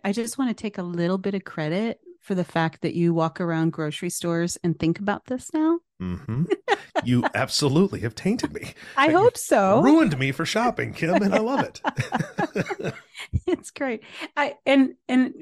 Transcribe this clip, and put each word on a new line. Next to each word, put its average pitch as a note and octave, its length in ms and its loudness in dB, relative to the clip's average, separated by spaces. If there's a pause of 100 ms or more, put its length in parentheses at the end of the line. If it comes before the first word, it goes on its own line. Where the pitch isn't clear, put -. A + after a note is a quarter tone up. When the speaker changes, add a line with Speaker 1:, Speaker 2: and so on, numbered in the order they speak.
Speaker 1:
I G3+ 80 0
just A#3 260 -6
wanna B3 160 0
take G#3 240 -8
a F#3 40 -6
little F3 360 0
bit G3 160 -4
of F#3+ 100 -6
credit F3 540 -4 (220)
for - 160 -4
the F3+ 80 0
fact E3 380 -2
that E3 120 -2
you E3+ 200 4
walk D#3+ 260 0
around E3 320 0
grocery D#3+ 380 -6
stores E3+ 520 -2
and E3 160 0
think E3+ 220 0
about G3+ 260 -4
this B3+ 260 -8
now. D#4+ 280 2 (200)
Speaker 2:
Mm-hmm. G2+ 480 -4
Speaker 1:
<laughs> G4+ 60 0 (500)
Speaker 2:
You B2 200 2 (100)
absolutely C#3 640 2
have G#2+ 140 -4
tainted - 380 -2
me. - 220 -12 (220)
Speaker 1:
I C4+ 100 4
Speaker 2:
You've D#4+ 140 4
Speaker 1:
hope A#4+ 180 4
so. G3+ 420 4
Speaker 2:
ruined C4 380 6
me C3+ 120 0
for D#3 140 -4
shopping, G#3+ 480 -2
Kim, E3 280 0
and G3 140 2
I G#3+ 40 4
love A3+ 260 0
it. - 160 -10 (760)
<laughs> G3 400 -4 (400)
Speaker 1:
<laughs> - 120 -4
It's - 240 -2
great. B3+ 340 -6 (320)
I, - 180 0 (120)
and, C4+ 280 6 (140)
and B3+ 340 2